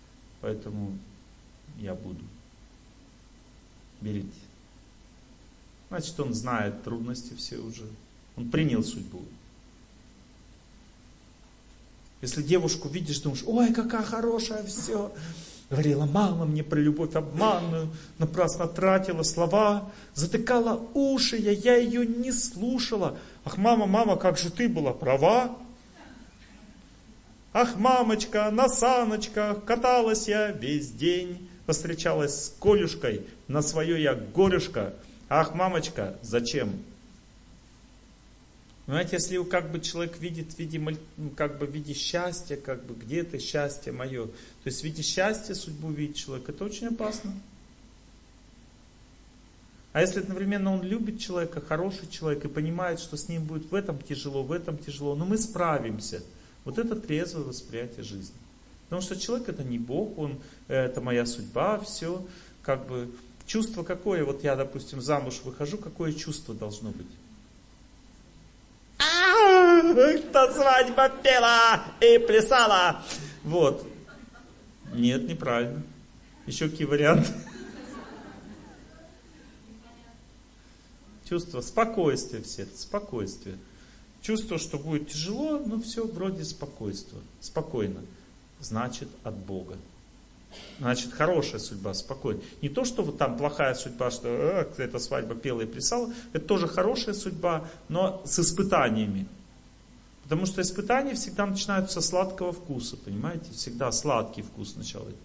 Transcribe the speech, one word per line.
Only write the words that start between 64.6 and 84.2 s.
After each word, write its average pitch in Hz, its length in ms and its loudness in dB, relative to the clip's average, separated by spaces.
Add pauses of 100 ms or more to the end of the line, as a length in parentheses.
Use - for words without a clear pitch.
замуж 131 440 -2
выхожу, 147 320 -6
какое 160 360 -6
чувство 147 420 -8
должно 104 340 -8
быть? 90 180 -10 (1900)
"А, 349 1200 8 (140)
та 262 220 8
свадьба 262 560 6 (140)
пела 233 600 8 (160)
и 233 200 12
плясала!" 214 840 6 (400)
Вот. 151 440 4 (1080)
Нет, 120 340 2
неправильно. 135 540 -2 (640)
Ещё 151 240 -2
какие 151 160 -2
варианты? 147 480 6 (4000)
Чувство 170 340 -4
спокойствия 160 800 0
в - 40 -12
сердце, - 360 -12
спокойствие. 95 760 -8 (640)